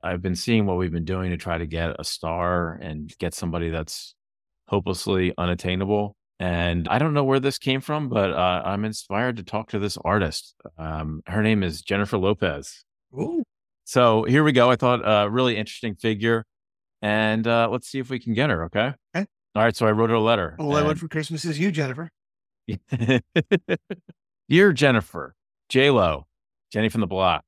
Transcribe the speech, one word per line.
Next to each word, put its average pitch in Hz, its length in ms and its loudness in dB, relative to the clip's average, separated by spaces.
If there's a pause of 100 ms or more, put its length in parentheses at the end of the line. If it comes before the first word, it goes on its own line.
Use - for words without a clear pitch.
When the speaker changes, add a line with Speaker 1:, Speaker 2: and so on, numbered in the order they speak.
Speaker 1:
I've 90 180 -4
been 92 120 -2
seeing 110 320 2
what 90 120 0
we've 90 140 -2
been 85 120 -4
doing 92 260 -4
to 87 60 -2
try 82 220 -6
to 82 80 -6
get 82 340 -4
a - 40 -10
star 87 680 -2 (100)
and 76 360 -12
get 87 160 -4
somebody 85 360 -4
that's - 440 -8 (520)
hopelessly 92 720 0
unattainable. 92 800 -2 (240)
And 87 480 -2
I 113 100 2
don't 151 160 0
know 143 80 2
where 135 160 2
this 135 200 -2
came 135 220 -2
from, 151 280 -4
but, 101 240 0
uh, 90 320 0
I'm 101 200 -4
inspired 110 520 -4
to 98 80 -12
talk 110 260 -6
to 107 80 -4
this 101 260 -4
artist. 90 520 -2 (200)
Um, 78 500 -8
her 95 160 -2
name 107 200 2
is 85 200 -4
Jennifer 101 360 -2
Lopez. 92 680 -2 (300)
Speaker 2:
Ooh. 277 300 -4 (400)
Speaker 1:
So 113 400 4
here 135 180 4
we 151 100 4
go. 123 180 6
I 123 60 6
thought 123 280 2
a 104 260 4
really 123 260 2
interesting 107 380 -8
figure. 113 500 0 (560)
And, 110 460 0
uh, 117 240 2
let's 123 180 -6
see 135 120 -6
if 123 100 -8
we 127 80 -4
can 113 160 -4
get 135 160 2
her, 82 140 0
okay? 110 280 0 (220)
Speaker 2:
Okay. 190 120 -2 (280)
Speaker 1:
All 107 80 2
right, 117 140 2
so 117 100 2
I 107 60 4
wrote 113 180 2
her 117 60 2
a 113 40 4
letter, 107 380 2
Speaker 2:
All 147 160 -2
I 147 80 4
want 151 100 2
Speaker 1:
and 151 80 -4
Speaker 2:
for 170 80 -10
Christmas 156 360 -6
is 156 160 -4
you, 196 100 2
Jennifer. 147 400 -6 (560)
Speaker 1:
<laughs> 117 540 0 (1300)
Dear 185 240 6
Jennifer, 117 600 0 (340)
J-Lo, 107 580 4 (460)
Jenny 107 160 0
from 113 120 -2
the 101 60 0
Block 90 420 0